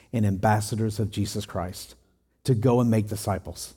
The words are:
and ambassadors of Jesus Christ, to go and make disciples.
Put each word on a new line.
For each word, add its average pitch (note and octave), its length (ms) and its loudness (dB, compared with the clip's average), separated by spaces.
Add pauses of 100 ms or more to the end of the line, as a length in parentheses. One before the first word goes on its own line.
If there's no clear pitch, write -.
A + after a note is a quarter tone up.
(120)
and A2+ 140 2
ambassadors G#2+ 760 2
of G2+ 120 0
Jesus G#2 340 -4
Christ, - 500 -10 (500)
to C3 100 4
go A#2+ 240 4
and A#2+ 100 2
make A2 180 2
disciples. - 680 -6